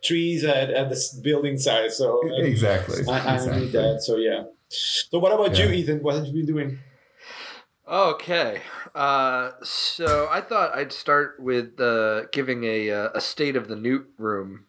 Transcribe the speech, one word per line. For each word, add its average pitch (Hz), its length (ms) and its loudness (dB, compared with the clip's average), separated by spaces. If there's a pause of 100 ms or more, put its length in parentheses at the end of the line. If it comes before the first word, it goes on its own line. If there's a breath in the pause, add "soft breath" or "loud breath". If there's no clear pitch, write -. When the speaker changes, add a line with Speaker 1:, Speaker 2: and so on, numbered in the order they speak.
Speaker 1:
trees 170 400 2
at, 135 260 2
at 135 180 0
the 127 80 -2
s-, - 180 -2
building 143 440 0
site. 113 340 2
So, 123 280 2 (100)
uh, 170 140 0
Speaker 2:
Exactly. 107 640 2
Speaker 1:
I, 131 100 0
I 131 160 0
Speaker 2:
Exactly. 127 280 0
Speaker 1:
need - 100 -4
that. 113 300 2
So, 113 160 0
yeah. - 260 0 (240)
So - 500 -2
what 190 140 4
about 202 260 4
Speaker 2:
Yeah. 202 60 6
Speaker 1:
you, 190 80 4
Ethan? 151 300 0
What 143 140 0
have 151 100 -4
you 139 80 -6
been 160 120 -2
doing? 143 320 -2 (1120 loud breath)
Speaker 3:
Okay. 170 720 0 (340 loud breath)
Uh, 131 580 0 (100)
so 151 680 0
I 180 100 0
thought 196 360 0
I'd 147 160 -4
start 143 460 2
with, 123 420 -2
uh, 110 420 2 (100)
giving 127 320 -2
a, 110 260 0
uh, 104 240 -2
a - 60 -2
State 143 360 -2
of 110 120 -4
the 110 80 -8
Newt 127 320 -2 (100)
Room 101 500 -6